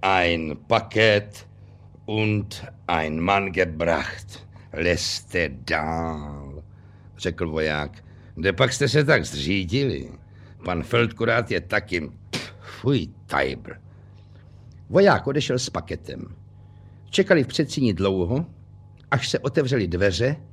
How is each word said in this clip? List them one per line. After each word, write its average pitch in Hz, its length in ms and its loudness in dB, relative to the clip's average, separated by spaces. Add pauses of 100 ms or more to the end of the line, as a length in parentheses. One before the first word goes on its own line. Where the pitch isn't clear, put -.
"Ein 85 560 2 (100)
Paket 107 800 2 (580)
und 107 600 -2 (220)
ein 80 320 -2
Mann 98 320 2
gebracht. 85 960 -2 (260)
Leste 85 760 -2
dál," 76 1120 -4 (540)
řekl 85 320 -4
voják. 76 540 -2 (320)
"Kde 90 180 0
pak 123 200 2
jste 143 140 0
se 147 160 4
tak 131 220 4
zřídili? 87 840 -2 (560)
Pan 87 180 -2
Feldkurát 117 680 0
je 92 100 0
taky, 90 500 -4 (180)
pf, - 320 -8
fuj, 120 460 -2 (180)
Tajbr." 67 480 -4 (1160)
Voják 180 380 6
odešel 135 320 0
s - 100 -4
paketem. - 560 -8 (840)
Čekali - 340 4
v 123 40 -2
předsíni 135 460 0
dlouho, 95 520 2 (680)
až - 180 0
se - 100 -2
otevřely 131 480 0
dveře 98 480 2 (180)